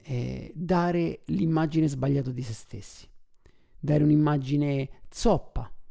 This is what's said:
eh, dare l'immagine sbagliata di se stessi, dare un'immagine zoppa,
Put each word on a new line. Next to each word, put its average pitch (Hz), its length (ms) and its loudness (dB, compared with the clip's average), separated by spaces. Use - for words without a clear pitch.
eh, 127 520 -6
dare 175 720 0
l'immagine 160 640 2
sbagliata 139 420 0
di 123 120 -6
se 113 100 -6
stessi, - 560 -14
dare 151 240 2
un'immagine 147 880 2
zoppa, - 640 0